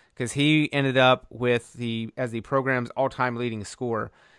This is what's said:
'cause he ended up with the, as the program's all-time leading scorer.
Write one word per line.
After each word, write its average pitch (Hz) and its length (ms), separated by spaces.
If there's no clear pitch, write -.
'cause 120 180
he 151 380
ended 139 240
up 127 340
with 123 440
the, 113 420
as 127 160
the 117 80
program's 127 520
all-time 127 440
leading 113 300
scorer. 113 460